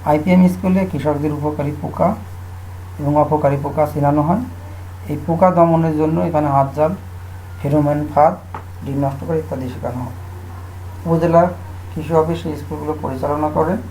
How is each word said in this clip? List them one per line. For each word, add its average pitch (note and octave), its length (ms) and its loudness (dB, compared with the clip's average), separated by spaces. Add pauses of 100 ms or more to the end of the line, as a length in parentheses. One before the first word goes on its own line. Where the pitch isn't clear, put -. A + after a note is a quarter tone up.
আইপিএম F3+ 440 6
স্কুলে F#3 380 2
কৃষকদের D3 460 0
উপকারী D3 400 -2 (100)
পোকা F3 320 0 (840)
এবং D3 180 2
অপকারী D3 460 4
পোকা D3 320 0
চেনানো D3 280 4
হয়। F3+ 180 2 (680)
এই D3 180 -4
পোকা F3 240 4
দমনের E3 480 4
জন্য D#3+ 220 2
এখানে D3+ 280 2
হাত C#3 280 2
জাল, D#3+ 180 2 (680)
ফেরোমোন D3 520 2
ফাঁদ, D3 200 6 (520)
ডিম C#3 120 -4
নষ্ট C#3 280 -2
করে D#3+ 120 0
ইত্যাদি C3 300 -6
শেখানো B2 360 -6
হয়। B2 80 -10 (920)
উপজেলা E3+ 440 4 (460)
কৃষি D#3 200 -4
অফিস D#3+ 320 2
এই D3+ 100 -4
স্কুলগুলো D3+ 460 -6
পরিচালনা C#3+ 460 -2
করে। D#3+ 280 0 (140)